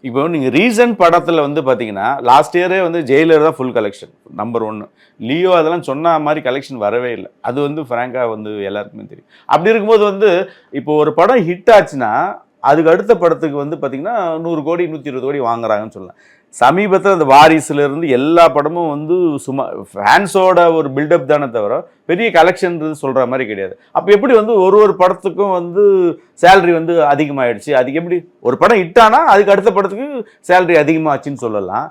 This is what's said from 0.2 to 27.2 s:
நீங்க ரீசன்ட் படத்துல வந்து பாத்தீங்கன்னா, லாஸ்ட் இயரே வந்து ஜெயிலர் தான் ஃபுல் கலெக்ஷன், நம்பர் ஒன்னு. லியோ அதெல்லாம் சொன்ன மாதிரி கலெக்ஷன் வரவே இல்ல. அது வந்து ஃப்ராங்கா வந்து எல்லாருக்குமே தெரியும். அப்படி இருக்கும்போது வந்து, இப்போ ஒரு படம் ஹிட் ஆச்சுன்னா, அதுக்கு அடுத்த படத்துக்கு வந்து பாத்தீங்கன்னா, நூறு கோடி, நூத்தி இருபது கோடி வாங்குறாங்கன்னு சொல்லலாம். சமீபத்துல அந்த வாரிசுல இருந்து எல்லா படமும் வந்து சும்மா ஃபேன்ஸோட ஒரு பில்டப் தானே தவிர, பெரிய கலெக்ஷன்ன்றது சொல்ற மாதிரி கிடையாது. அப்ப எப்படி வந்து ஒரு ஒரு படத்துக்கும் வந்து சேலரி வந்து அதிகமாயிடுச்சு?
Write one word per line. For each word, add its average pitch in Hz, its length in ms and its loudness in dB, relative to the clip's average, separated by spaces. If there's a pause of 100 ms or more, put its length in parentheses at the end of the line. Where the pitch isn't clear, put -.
நீங்க 147 220 -4
ரீசன்ட் 220 480 2
படத்துல 170 440 2
வந்து 147 200 -2
பாத்தீங்கன்னா, 120 600 -4
லாஸ்ட் 143 360 2
இயரே 185 240 0
வந்து 170 200 -2
ஜெயிலர் 151 420 2
தான் 160 120 0
ஃபுல் 127 160 -6
கலெக்ஷன், 107 420 -6 (220)
நம்பர் 113 260 -6
ஒன்னு. 107 260 -10 (320)
லியோ 160 320 -2
அதெல்லாம் 170 300 0
சொன்ன 156 380 -2
மாதிரி 151 300 -4
கலெக்ஷன் 135 360 -8
வரவே 120 260 -4
இல்ல. 98 180 -12 (120)
அது 123 200 -6
வந்து 147 200 -6
ஃப்ராங்கா 123 480 -6
வந்து 107 340 -10
எல்லாருக்குமே 104 400 -10
தெரியும். - 260 -20 (160)
அப்படி 165 240 0
இருக்கும்போது 220 340 2
வந்து, 202 280 0 (400)
இப்போ 143 240 -6
ஒரு 151 180 0
படம் 196 340 2
ஹிட் 180 240 0
ஆச்சுன்னா, 139 420 2 (460)
அதுக்கு 156 320 2
அடுத்த 202 240 2
படத்துக்கு 160 420 -2
வந்து 147 180 -8
பாத்தீங்கன்னா, 160 640 -6
நூறு 165 240 -6
கோடி, 175 220 -2
நூத்தி 147 260 -12
இருபது 127 140 -8
கோடி 143 140 -4
வாங்குறாங்கன்னு 110 580 -4
சொல்லலாம். 92 240 -20 (380)
சமீபத்துல 185 520 2
அந்த 165 140 2
வாரிசுல 147 580 6
இருந்து 147 240 -4
எல்லா 156 400 4
படமும் 160 420 -2
வந்து 156 500 -2
சும்மா 131 300 -8 (120)
ஃபேன்ஸோட 175 920 2
ஒரு 156 160 -2
பில்டப் 151 360 -2
தானே 143 240 0
தவிர, 110 240 -4 (320)
பெரிய 202 240 -2
கலெக்ஷன்ன்றது 170 720 0
சொல்ற 131 260 -2
மாதிரி 131 200 -4
கிடையாது. 95 320 -10 (120)
அப்ப 175 200 0
எப்படி 233 220 4
வந்து 220 280 2
ஒரு 196 160 4
ஒரு 202 220 4
படத்துக்கும் 185 520 0
வந்து 175 320 -2 (580)
சேலரி 175 320 4
வந்து 165 280 -2
அதிகமாயிடுச்சு? 139 680 -2